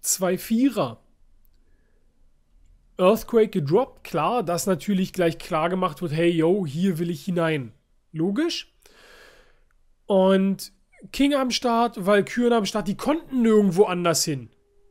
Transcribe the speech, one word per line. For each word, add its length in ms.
zwei 360
Vierer. 640
Earthquake 540
gedroppt, 540
klar, 400
dass 240
natürlich 460
gleich 260
klar 280
gemacht 360
wird, 80
hey, 180
yo, 340
hier 360
will 100
ich 160
hinein. 460
Logisch. 600
Und 680
King 220
am 160
Start, 560
Valkyren 480
am 140
Start, 200
die 80
konnten 460
nirgendwo 440
anders 380
hin. 280